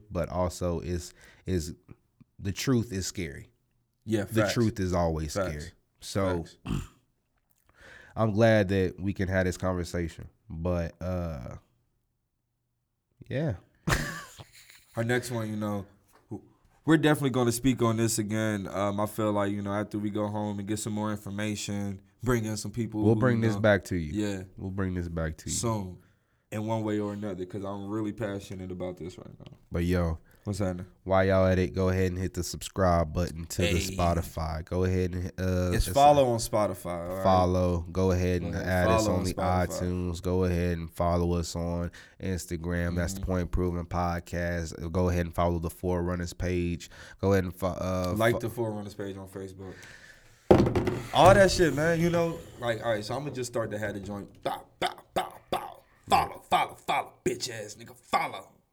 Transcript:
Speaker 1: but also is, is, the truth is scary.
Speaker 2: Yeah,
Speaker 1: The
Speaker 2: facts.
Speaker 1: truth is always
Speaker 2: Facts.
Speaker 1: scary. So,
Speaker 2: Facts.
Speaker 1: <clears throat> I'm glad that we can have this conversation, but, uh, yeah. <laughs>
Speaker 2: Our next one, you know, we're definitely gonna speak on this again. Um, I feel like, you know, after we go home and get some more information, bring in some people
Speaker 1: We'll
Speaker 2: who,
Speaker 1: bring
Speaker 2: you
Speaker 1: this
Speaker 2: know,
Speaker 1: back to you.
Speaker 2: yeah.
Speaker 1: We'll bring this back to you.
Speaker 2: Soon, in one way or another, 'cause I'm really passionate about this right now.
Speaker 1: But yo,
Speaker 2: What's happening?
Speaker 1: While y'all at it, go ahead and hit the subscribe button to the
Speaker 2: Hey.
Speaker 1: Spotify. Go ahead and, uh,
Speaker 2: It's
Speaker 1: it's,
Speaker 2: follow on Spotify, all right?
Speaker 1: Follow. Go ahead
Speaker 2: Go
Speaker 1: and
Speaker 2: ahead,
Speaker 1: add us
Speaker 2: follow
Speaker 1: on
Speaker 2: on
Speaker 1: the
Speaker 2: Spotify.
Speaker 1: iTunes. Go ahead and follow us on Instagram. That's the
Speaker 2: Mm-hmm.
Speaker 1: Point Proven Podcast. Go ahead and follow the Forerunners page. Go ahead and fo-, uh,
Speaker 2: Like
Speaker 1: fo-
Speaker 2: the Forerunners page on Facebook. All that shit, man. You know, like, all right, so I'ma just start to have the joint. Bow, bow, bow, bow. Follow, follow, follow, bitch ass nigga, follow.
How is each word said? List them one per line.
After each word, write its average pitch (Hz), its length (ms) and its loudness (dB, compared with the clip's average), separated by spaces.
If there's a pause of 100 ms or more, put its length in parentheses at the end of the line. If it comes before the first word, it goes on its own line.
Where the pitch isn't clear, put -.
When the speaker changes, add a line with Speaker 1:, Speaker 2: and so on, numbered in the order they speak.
(120)
Speaker 1:
but 85 180 -2
also 87 520 -2
is, 87 320 -6 (340)
is, 82 260 -2 (680)
the 98 120 -4
truth 117 400 0
is 95 160 -4
scary. 80 420 -10 (560)
Speaker 2:
Yeah, 107 200 0
Speaker 1:
The 110 160 2
Speaker 2:
facts. 98 120 2
Speaker 1:
truth 113 260 2
is 92 140 0
always 80 400 0
Speaker 2:
Facts. 95 200 -2
Speaker 1:
scary. 76 180 -10 (300)
So, 95 420 -2
Speaker 2:
Facts. - 220 -18
Speaker 1:
<clears throat> - 180 -4 (1300)
I'm 110 160 2
glad 107 380 6
that 95 300 2
we 95 140 -4
can 95 140 -2
have 92 180 2
this 90 120 -2
conversation, 87 680 -4 (220)
but, 85 520 -2
uh, 85 540 -6 (1700)
yeah. 143 260 -2 (340)
<laughs> - 1080 -6
Speaker 2:
Our 117 80 0
next 123 280 0
one, 113 180 -4
you 107 60 -6
know, 104 300 -4 (1000)
we're 160 120 8
definitely 147 320 4
gonna 120 240 2
speak 120 280 2
on 117 140 4
this 113 240 2
again. 107 500 -2
Um, 101 300 -2
I 104 60 0
feel 107 260 0
like, 101 220 2
you 101 80 -4
know, 101 120 -4
after 104 240 -4
we 104 120 -2
go 104 180 -2
home 107 320 -4
and 98 80 -8
get 107 120 -2
some 110 120 -4
more 107 200 -2
information, 101 920 -4 (200)
bring 117 220 2
in 107 140 -4
some 104 140 -8
people 107 320 -4
Speaker 1:
We'll 107 120 8
Speaker 2:
who, 107 60 0
Speaker 1:
bring 123 160 4
Speaker 2:
you 113 100 0
Speaker 1:
this 107 80 0
Speaker 2:
know, 107 60 -4
Speaker 1:
back 101 240 4
to 95 100 -4
you. 80 160 -2 (160)
Speaker 2:
yeah. 95 160 -6 (140)
Speaker 1:
We'll 95 120 -8
bring 95 240 -2
this 87 140 -2
back 80 300 -4
to - 120 -14
you. 78 60 -4
Speaker 2:
Soon, 104 420 -4 (540)
in 107 160 -4
one 113 160 -2
way 107 160 0
or 104 140 -2
another, 101 320 -6
'cause 98 180 -8
I'm 98 260 -8
really 107 220 -2
passionate 98 580 -6
about 90 280 -8
this 82 200 -12
right - 220 -18
now. - 180 -20 (140)
Speaker 1:
But 85 140 0
yo, 87 340 2 (260)
Speaker 2:
What's 98 140 -2
happening? 92 280 -2 (180)
Speaker 1:
While 95 180 6
y'all 95 240 6
at 92 100 4
it, 92 160 2
go 92 140 2
ahead 92 240 2
and 90 80 -6
hit 92 140 -4
the 87 100 -4
subscribe 85 720 0
button 82 320 -2
to - 160 -4
the 87 60 4
Speaker 2:
Hey. 92 280 0
Speaker 1:
Spotify. 85 680 -2
Go 92 180 0
ahead 92 300 2
and, 90 140 -4 (120)
uh, 90 340 2
Speaker 2:
It's 98 140 2
Speaker 1:
it's, 90 80 -4
Speaker 2:
follow 143 360 8
on 117 80 2
Spotify, 95 720 -2
all 92 60 -6
right? 95 80 -6
Speaker 1:
Follow. 90 680 4
Go 92 180 2
ahead 90 300 2
Speaker 2:
Go 85 60 -4
Speaker 1:
and 82 100 -4
Speaker 2:
ahead, - 100 -4
Speaker 1:
add 90 220 2
us 107 160 4
Speaker 2:
follow 95 80 2
Speaker 1:
on 95 60 2
Speaker 2:
on 92 60 -2
Speaker 1:
the 90 80 0
Speaker 2:
Spotify. 90 360 0
Speaker 1:
iTunes. 90 520 -4
Go 92 220 0
ahead 87 360 0
and 82 120 -8
follow 87 480 2
us - 160 -4
on 85 360 -2 (300)
Instagram. 87 760 -2
That's 87 160 0
the 95 80 -10
Speaker 2:
Mm-hmm. 92 100 -4
Speaker 1:
Point 90 200 -2
Proven 87 340 0
Podcast. 87 1080 -4
Go 90 160 2
ahead 87 200 2
and 82 60 -10
follow 87 260 2
the 82 100 -4
Forerunners 87 640 -2
page. 87 560 -2 (320)
Go 95 100 4
ahead 95 140 4
and 87 100 -8
fo-, 95 120 -4 (120)
uh, 92 380 -2
Speaker 2:
Like 113 160 4
Speaker 1:
fo- - 60 -2
Speaker 2:
the 120 100 -4
Forerunners 107 460 -6
page 98 200 -8
on 95 140 -14
Facebook. 95 460 -12 (1400)
All 160 200 10
that 196 180 8
shit, 165 220 2
man. 160 280 2
You 170 80 4
know, 170 280 0 (220)
like, 117 240 -2
all 117 80 0
right, 104 140 -2
so 123 100 -4
I'ma 143 140 -6
just 127 220 -8
start 113 200 -4
to 104 80 -6
have 104 140 -4
the 101 80 -8
joint. 101 260 -8 (160)
Bow, 92 200 -4 (180)
bow, - 80 -2 (240)
bow, - 200 -4 (160)
bow. - 300 -6 (300)
Follow, 135 400 2
follow, 160 260 2
follow, - 380 -4 (100)
bitch 120 260 -2
ass 107 300 -10
nigga, 117 160 -18
follow. 131 540 -4 (240)